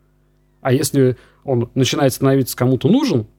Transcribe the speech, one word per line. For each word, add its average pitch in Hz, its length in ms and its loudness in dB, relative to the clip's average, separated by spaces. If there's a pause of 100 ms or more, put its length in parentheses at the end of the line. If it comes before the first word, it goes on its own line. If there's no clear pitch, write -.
(640)
А 135 100 -2
если 127 460 0 (260)
он 120 300 -2
начинает 135 400 0
становиться 135 420 0
кому-то 127 320 0
нужен 208 380 0 (120)